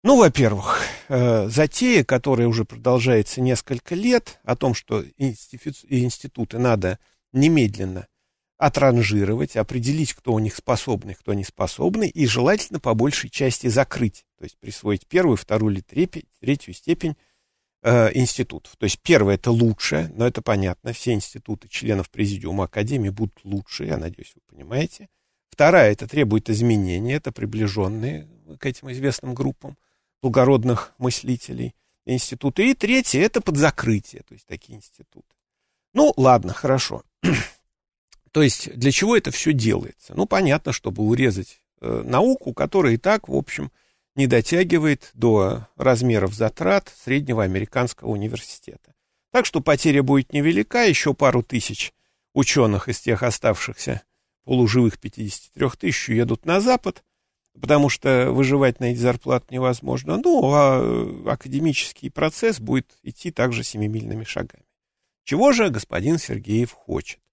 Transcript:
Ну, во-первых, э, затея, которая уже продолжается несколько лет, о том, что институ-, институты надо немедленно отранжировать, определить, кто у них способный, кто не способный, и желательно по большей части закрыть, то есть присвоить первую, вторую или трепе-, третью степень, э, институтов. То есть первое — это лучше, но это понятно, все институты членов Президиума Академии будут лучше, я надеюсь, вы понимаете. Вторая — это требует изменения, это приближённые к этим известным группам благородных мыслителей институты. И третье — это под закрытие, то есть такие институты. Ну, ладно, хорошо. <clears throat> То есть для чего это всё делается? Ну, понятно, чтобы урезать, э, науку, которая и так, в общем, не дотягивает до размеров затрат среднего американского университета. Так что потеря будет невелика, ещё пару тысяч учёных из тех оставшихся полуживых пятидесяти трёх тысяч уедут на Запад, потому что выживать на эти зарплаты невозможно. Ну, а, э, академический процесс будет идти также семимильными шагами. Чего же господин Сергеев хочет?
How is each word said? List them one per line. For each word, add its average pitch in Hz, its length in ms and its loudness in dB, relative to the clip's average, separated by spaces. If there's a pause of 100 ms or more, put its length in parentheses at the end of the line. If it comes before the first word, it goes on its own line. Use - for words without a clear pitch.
Ну, 254 160 8
во-первых, 120 640 4 (260)
э, 120 400 2
затея, 156 560 2
которая 127 420 2
уже 113 200 0
продолжается 120 720 0
несколько 127 540 -4
лет, 233 500 0
о 117 100 -2
том, 127 200 0
что 107 280 -6 (140)
институ-, 135 720 -8
институты 123 720 -4
надо 104 400 0 (340)
немедленно 104 760 0 (500)
отранжировать, 120 1000 0
определить, 127 580 -2
кто - 180 -4
у 107 60 2
них 110 160 -2
способный, 104 600 -4
кто - 200 -6
не 98 100 -6
способный, 185 640 -4
и 156 180 0
желательно 135 540 0
по 117 140 -2
большей 123 360 -2
части 127 360 -2
закрыть, 120 580 -2 (140)
то - 60 -18
есть - 140 -18
присвоить 104 480 -6
первую, 165 300 2
вторую 107 380 -2
или 95 60 -6
трепе-, - 440 -4 (160)
третью 139 340 -4
степень, 165 420 -4 (680)
э, 117 320 4
институтов. - 640 -4
То - 80 -4
есть - 180 -2
первое — 104 340 4
это 120 140 -2
лучше, 113 640 0
но 117 120 -2
это 120 140 -4
понятно, 98 520 -2
все 120 200 -4
институты - 560 -8
членов 104 420 -4
Президиума 98 540 -4
Академии 107 460 -4
будут 104 340 -6
лучше, 98 400 -8
я - 120 -4
надеюсь, - 380 -12
вы - 120 -20
понимаете. 120 640 -10 (420)
Вторая — 151 420 6
это - 160 -6
требует 113 420 0
изменения, 107 640 0
это 139 180 -6
приближённые 107 960 -6 (300)
к - 80 -10
этим 135 240 -8
известным 131 440 -4
группам 135 420 -6 (460)
благородных 127 760 2
мыслителей 123 760 -6 (320)
институты. 135 640 -2
И 262 40 2
третье — 226 460 0
это 220 200 0
под 156 160 -4
закрытие, 120 640 -2
то - 120 -20
есть - 120 -20
такие 113 300 -18
институты. - 580 -20 (580)
Ну, 294 240 4
ладно, 123 360 6
хорошо. - 520 -2 (180)
<clears throat> - 1120 -6
То 156 100 2
есть - 340 0
для 127 140 2
чего 220 260 2
это 160 140 0
всё - 220 -2
делается? 110 640 -2
Ну, 202 100 0
понятно, 147 460 0
чтобы 104 320 -4
урезать, 113 560 0 (200)
э, 58 240 -4
науку, 160 480 0
которая 147 420 0
и - 20 0
так, 208 320 -2
в 135 80 -6
общем, 139 340 -6 (460)
не 135 100 2
дотягивает 156 880 2
до 113 640 2
размеров 113 580 0
затрат 165 580 -2 (120)
среднего 127 400 -2
американского 110 640 -4
университета. - 840 -10 (360)
Так 247 160 0
что 156 140 -2
потеря 143 420 2
будет 135 300 0
невелика, 175 500 0
ещё 156 320 2
пару 123 300 2
тысяч - 480 -6 (400)
учёных 117 560 2
из 113 100 -6
тех 117 240 -2
оставшихся 113 800 -4 (420)
полуживых 123 540 2
пятидесяти - 560 -12
трёх - 220 -2
тысяч - 320 -4
уедут 117 360 0
на 175 160 2
Запад, 247 440 0 (560)
потому 143 280 4
что 131 420 2
выживать 135 500 2
на 123 60 -2
эти 120 120 -2
зарплаты 123 520 0
невозможно. 127 680 -2
Ну, 254 360 4
а, 135 300 4
э, 117 480 -2
академический 135 800 -4
процесс 160 480 -2
будет 117 320 -2 (140)
идти - 260 -10
также 120 320 -2
семимильными 110 600 -6
шагами. - 400 -10 (600)
Чего 233 280 4
же 220 180 2
господин 117 480 -4
Сергеев 110 540 -4
хочет? - 480 -10 (120)